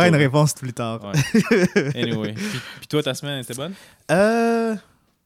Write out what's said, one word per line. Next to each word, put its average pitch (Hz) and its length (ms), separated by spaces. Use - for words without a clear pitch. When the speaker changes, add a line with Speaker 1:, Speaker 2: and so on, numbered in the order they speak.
Speaker 1:
tantôt. 175 100
Speaker 2:
une 147 60
réponse 147 320
plus 127 200
tard. 113 320
Speaker 1:
Ouais. 175 840
Speaker 2:
<laughs> 123 100
Speaker 1:
Anyway. 110 320
Puis, 190 260
puis - 80
toi, 151 140
ta 135 140
semaine 143 260
était 123 140
bonne ? 151 180
Speaker 2:
Euh, 226 640